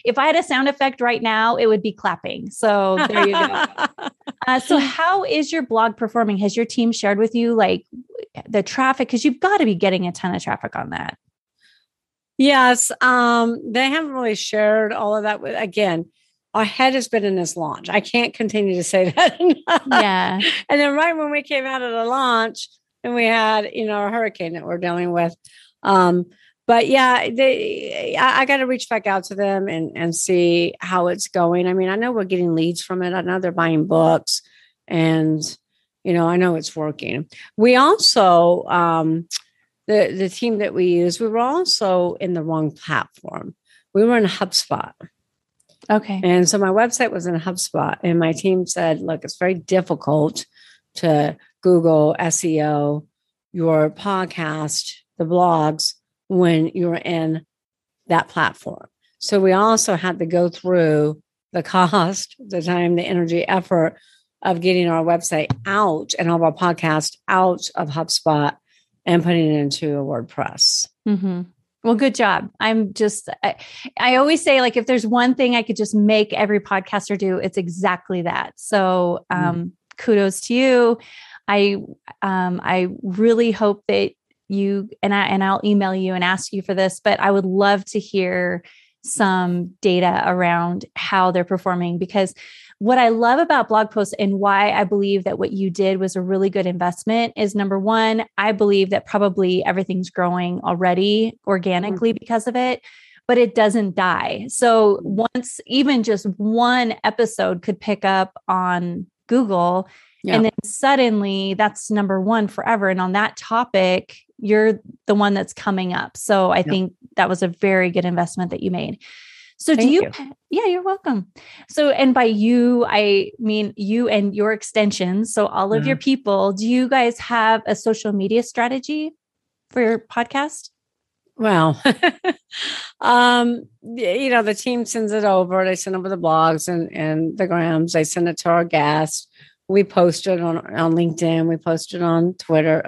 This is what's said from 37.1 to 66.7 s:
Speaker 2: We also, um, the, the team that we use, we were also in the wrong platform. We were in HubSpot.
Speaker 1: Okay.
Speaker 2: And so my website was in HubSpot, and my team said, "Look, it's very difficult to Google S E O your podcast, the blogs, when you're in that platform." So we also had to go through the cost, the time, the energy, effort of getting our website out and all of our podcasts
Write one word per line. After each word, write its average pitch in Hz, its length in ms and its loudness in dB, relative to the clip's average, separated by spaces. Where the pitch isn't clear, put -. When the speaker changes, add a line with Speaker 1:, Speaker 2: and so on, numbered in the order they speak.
Speaker 2:
We 247 200 4
also, 185 880 4
um, 165 640 0
the, 208 280 2
the 190 120 -2
team 226 300 -4
that 202 160 -4
we 175 120 0
use, 175 320 2
we 233 80 -4
were 220 140 -2
also 226 800 0
in 180 140 -4
the 160 100 -4
wrong 156 260 -2
platform. - 840 -8
We 202 100 4
were 240 140 2
in 214 80 4
HubSpot. - 680 -4
Speaker 1:
Okay. 208 320 -2
Speaker 2:
And 180 260 4
so 214 100 0
my 196 100 2
website 233 420 2
was 175 160 -8
in 180 140 -2
HubSpot, 180 640 -4
and 170 140 2
my 165 140 2
team 185 340 0
said, 165 340 -2
"Look, 160 240 -8
it's - 140 -12
very 185 160 0
difficult 156 880 -2
to 151 400 0
Google 165 560 4
S 165 260 -2
E 156 180 0
O 147 440 -2
your 160 360 2
podcast, 156 1040 -6
the 170 80 -4
blogs, 165 680 2
when 170 460 4
you're 175 220 -2
in 160 500 -4
that 165 200 0
platform." - 600 -4
So 202 220 0
we 190 120 4
also 214 440 2
had 180 220 -4
to 170 80 -4
go 175 240 0
through 156 720 0
the 175 100 -4
cost, 185 760 0
the 196 220 -8
time, 175 360 0
the 170 60 0
energy, 170 460 -2
effort 175 480 0
of 175 180 -2
getting 180 280 2
our 165 140 0
website 170 480 -2
out 196 520 -2
and 170 120 0
all 170 60 2
of 165 60 0
our 160 100 4
podcasts 160 640 -2